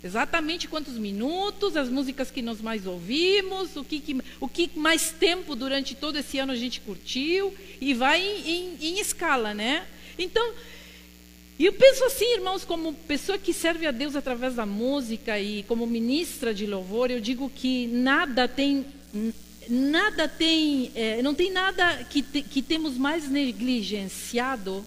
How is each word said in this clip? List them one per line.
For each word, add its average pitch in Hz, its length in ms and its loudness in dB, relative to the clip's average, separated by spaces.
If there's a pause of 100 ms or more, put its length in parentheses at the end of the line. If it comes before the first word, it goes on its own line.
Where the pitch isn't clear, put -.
Exatamente 302 600 0
quantos 285 280 -6
minutos, 311 800 -2
as 269 120 2
músicas 262 420 -2
que 262 120 -6
nós 226 180 -6
mais 220 260 -4
ouvimos, 359 880 0
o 277 80 -8
que, 302 160 -6
que, 262 200 -4 (200)
o - 80 -4
que - 260 0
mais 311 380 2
tempo 339 420 0
durante 269 400 -2
todo 302 220 -6
esse 277 220 -4
ano 269 140 0
a 247 40 -2
gente 233 240 -4
curtiu, 320 760 -2 (260)
e 269 140 2
vai 277 260 4
em, 381 300 -4
em, 349 300 -4
em 330 180 -2
escala, 262 560 0
né? 254 320 -2 (320)
Então, 440 340 0 (1040)
e 302 100 4
eu 415 60 6
penso 523 320 10
assim, 480 300 2
irmãos, 370 300 -2
como 330 300 -4
pessoa - 440 -4
que - 140 0
serve 330 340 0
a 285 60 0
Deus 277 240 -2
através 254 400 -2
da 220 100 0
música 226 720 -2
e 202 260 -2
como 233 220 0
ministra 233 680 0
de 208 140 -2
louvor, 202 440 -2
eu 247 100 -2
digo 254 280 -2
que 254 380 0
nada 254 640 4
tem, 285 360 2 (300)
n-, 220 180 -2 (360)
nada 311 580 4
tem, 311 680 2
é, 226 260 0
não 285 100 2
tem 359 200 2
nada 370 580 2
que 285 120 2
te-, 285 200 -4
que - 180 -2
temos 311 360 0
mais 294 320 0
negligenciado 220 1600 -2